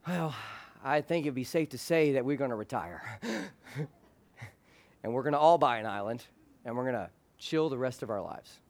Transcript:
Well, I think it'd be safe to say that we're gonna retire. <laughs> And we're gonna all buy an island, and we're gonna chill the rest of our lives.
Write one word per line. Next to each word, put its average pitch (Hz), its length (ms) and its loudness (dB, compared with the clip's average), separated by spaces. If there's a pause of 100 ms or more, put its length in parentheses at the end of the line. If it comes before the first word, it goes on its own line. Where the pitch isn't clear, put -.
Well, 170 280 -2 (480)
I 143 180 2
think 165 240 0
it'd 143 80 -2
be 127 100 -4
safe 156 260 0
to 123 100 -12
say 160 320 4
that 135 120 2
we're 139 140 0
gonna 123 180 -2
retire. 107 680 -6
<laughs> - 640 -8 (1160)
And 113 80 -2
we're 127 100 -2
gonna 147 140 2
all 160 200 8
buy 127 220 4
an 107 60 -6
island, 104 380 -4 (400)
and 120 140 -4
we're 127 80 -2
gonna 110 240 -2 (280)
chill 160 300 0
the 135 100 -4
rest 127 260 -4
of 110 60 -8
our 101 120 -2
lives. - 480 -12